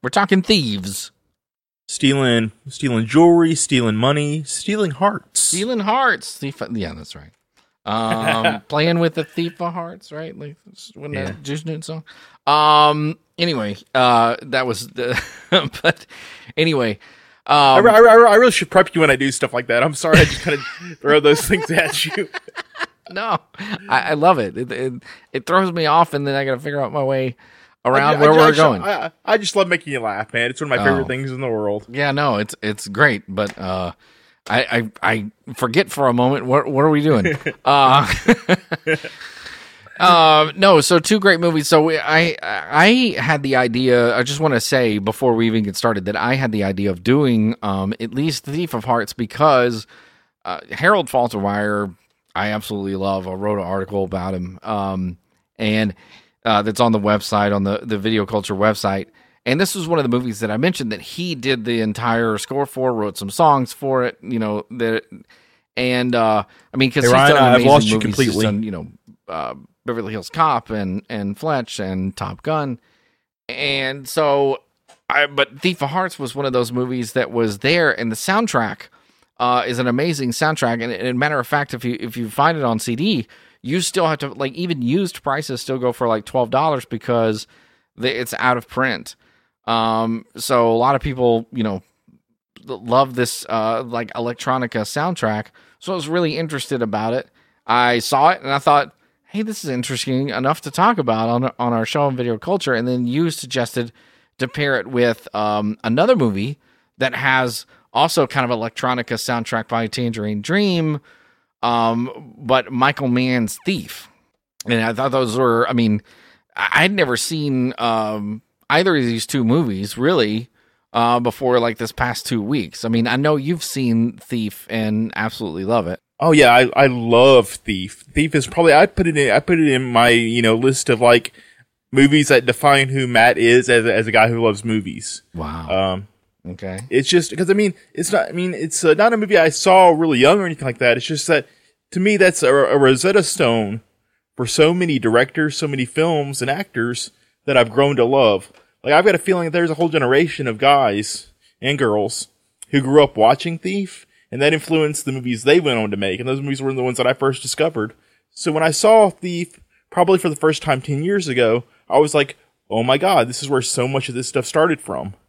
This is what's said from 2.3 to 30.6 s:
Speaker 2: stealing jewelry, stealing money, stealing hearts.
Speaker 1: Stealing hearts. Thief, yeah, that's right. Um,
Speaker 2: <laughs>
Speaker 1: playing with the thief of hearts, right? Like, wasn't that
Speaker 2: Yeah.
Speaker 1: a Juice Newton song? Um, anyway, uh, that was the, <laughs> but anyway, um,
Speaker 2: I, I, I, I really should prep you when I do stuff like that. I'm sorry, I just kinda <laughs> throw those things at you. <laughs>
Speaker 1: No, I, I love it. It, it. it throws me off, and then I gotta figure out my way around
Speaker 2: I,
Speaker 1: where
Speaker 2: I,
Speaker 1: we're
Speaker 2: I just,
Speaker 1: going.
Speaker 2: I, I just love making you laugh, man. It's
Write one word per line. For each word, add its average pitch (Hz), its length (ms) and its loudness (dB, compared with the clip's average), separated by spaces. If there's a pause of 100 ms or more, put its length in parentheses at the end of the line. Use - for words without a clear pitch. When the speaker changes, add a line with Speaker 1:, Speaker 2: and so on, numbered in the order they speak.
Speaker 2:
stealing 123 380 -4
jewelry, 165 500 4
stealing 117 400 0
money, 147 480 -2
stealing 196 480 -4
hearts. 196 480 -4
Speaker 1:
Stealing 220 400 -2
hearts. 220 580 -2
Thief, 139 240 -10 (120)
yeah, 90 200 -6
that's 78 220 -18
right. 73 160 -20 (540)
Um, 113 760 -2
Speaker 2:
<laughs> - 60 -20
Speaker 1:
playing 165 320 -2
with 165 140 -2
the 156 100 -6
thief 170 380 -8
of 170 100 -6
hearts, 170 400 -16
right? 156 260 -14
Like, 147 280 -16
wasn't - 480 -18
that 139 140 -6
Speaker 2:
Yeah. - 20 -8
Speaker 1:
a - 60 -12
Juice 147 300 -10
Newton 160 160 -8
song? 160 220 -14 (420)
Um, 151 720 4 (200)
anyway, 123 400 -4 (180)
uh, 117 460 4
that 131 260 -4
was 117 220 -6
the, 123 320 -4 (280)
<laughs> 175 320 -2
but - 240 -2 (520)
anyway, 135 420 0 (480)
um, 139 380 6
Speaker 2:
I, 240 40 8
I, 214 100 8
I, 226 320 10
I 202 40 6
really 240 160 6
should - 180 -4
prep 185 240 2
you 175 60 -2
when 151 120 4
I 131 40 4
do 135 160 -2
stuff - 220 -4
like 123 140 -4
that. 120 140 2
I'm 151 120 0
sorry, 156 240 2
I 156 80 8
just - 160 -6
kinda 143 200 -4 (180)
<laughs> 175 160 -16
throw 147 260 2
those 151 260 4
things - 240 -2
at - 340 -2
you. 160 280 -6
<laughs> 180 60 -10 (720)
Speaker 1:
No, 196 260 -4 (520)
I, 131 100 2
I 151 140 -2
love 151 260 4
it. 101 180 -4
It, 120 140 -8
it. 127 220 -6 (400)
it 135 120 -8
throws 185 280 0
me 165 140 -2
off, 156 260 2
and 143 120 -4
then 139 100 -2
I 139 100 -2
gotta 131 140 -4
figure 143 200 -8
out 131 140 -4
my 143 100 -4
way 131 320 -4 (480)
around 139 320 2
Speaker 2:
I, 147 60 -4
Speaker 1:
where 151 100 8
Speaker 2:
I, 156 60 6
Speaker 1:
we're 160 60 8
Speaker 2:
I 156 40 8
just, 147 100 4
Speaker 1:
going. 139 240 4
Speaker 2:
I, 185 300 -4 (140)
I 220 120 2
just 208 200 -2
love 190 100 2
making 170 240 -4
you 131 80 -4
laugh, 107 340 -6
man. 117 160 -2
It's 131 120 -10